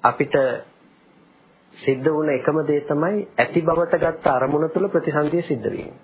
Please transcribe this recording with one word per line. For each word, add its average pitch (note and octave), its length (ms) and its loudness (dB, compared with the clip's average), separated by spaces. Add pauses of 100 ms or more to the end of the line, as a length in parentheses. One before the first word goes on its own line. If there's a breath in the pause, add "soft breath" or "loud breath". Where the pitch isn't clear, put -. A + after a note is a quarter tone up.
අපිට C3 320 2 (1400)
සිද්ධ C3+ 340 -2
වුණ D3+ 220 0
එකම D3 320 0
දේ D3 200 0
තමයි F3 520 -2
ඇති B2 280 0
බවට E3+ 380 2
ගත්ත E3 280 0
අරමුණ C#3+ 420 2
තුළ F#3 180 -2
ප්‍රතිසන්දිය D3+ 540 0
සිද්ධ C#3 280 -4
වීම. - 240 -8 (100)